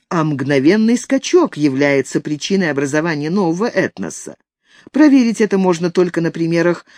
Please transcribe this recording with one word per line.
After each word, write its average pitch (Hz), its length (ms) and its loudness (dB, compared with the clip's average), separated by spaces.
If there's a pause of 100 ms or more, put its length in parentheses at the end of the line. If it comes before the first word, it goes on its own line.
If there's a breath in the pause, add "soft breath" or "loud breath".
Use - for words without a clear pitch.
а 165 160 0
мгновенный 151 760 2
скачок 269 580 0
является 143 640 0
причиной 170 500 -2
образования 147 600 -4
нового 185 360 0
этноса. 101 720 -6 (540 loud breath)
Проверить 262 500 4
это 202 180 2
можно 180 320 0
только 180 300 0
на 170 100 -2
примерах 170 560 -2 (120)